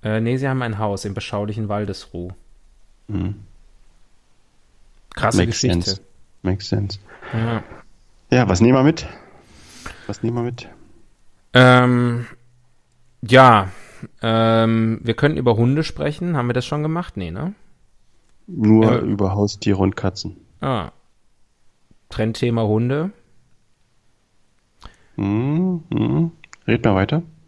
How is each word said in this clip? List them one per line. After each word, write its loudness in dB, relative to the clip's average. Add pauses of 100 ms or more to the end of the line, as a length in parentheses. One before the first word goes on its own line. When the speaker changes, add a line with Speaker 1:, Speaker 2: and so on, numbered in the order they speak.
Speaker 1:
Äh, -2
nee, -2
sie -2
haben -2
ein -6
Haus -4
im -6
beschaulichen -6
Waldesruh. -8 (800)
Speaker 2:
Mhm. -6 (1800)
Speaker 1:
Krasse 0
Speaker 2:
Makes 0
Speaker 1:
Geschichte. 0
Speaker 2:
sense. -8 (400)
Makes -4
sense. -6 (340)
Speaker 1:
Ja. -4 (680)
Speaker 2:
Ja, 4
was 2
nehmen 6
wir 4
mit? 2 (1000)
Was -10
nehmen -4
wir -4
mit? -8 (880)
Speaker 1:
Ähm, 4 (960)
ja, 8 (500)
ähm, 2
wir -2
könnten 0
über 2
Hunde 2
sprechen. -6
Haben -2
wir -2
das -2
schon -4
gemacht? -6
Nee, -8
ne? -8 (920)
Speaker 2:
Nur 4
Speaker 1:
Ja. 4
Speaker 2:
über -2
Haustiere -2
und 0
Katzen. -6 (240)
Speaker 1:
Ah. -6 (1200)
Trendthema -2
Hunde. 0 (2000)
Speaker 2:
Mhm, -2
mhm. 0 (360)
Red 0
mal 4
weiter. 0 (260)